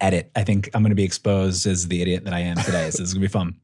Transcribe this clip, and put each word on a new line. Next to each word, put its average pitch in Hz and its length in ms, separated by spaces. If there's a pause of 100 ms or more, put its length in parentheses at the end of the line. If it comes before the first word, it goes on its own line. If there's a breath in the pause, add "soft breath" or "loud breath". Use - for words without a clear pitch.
edit. 90 340
I 107 80
think 101 300
I'm 107 100
gonna 104 100
be 98 120
exposed 95 600
as 90 220
the 87 140
idiot 90 240
that 90 80
I 87 60
am 87 180
today. 87 320
So 78 80
this 90 100
is 92 60
gonna 95 100
be 95 60
fun. 87 340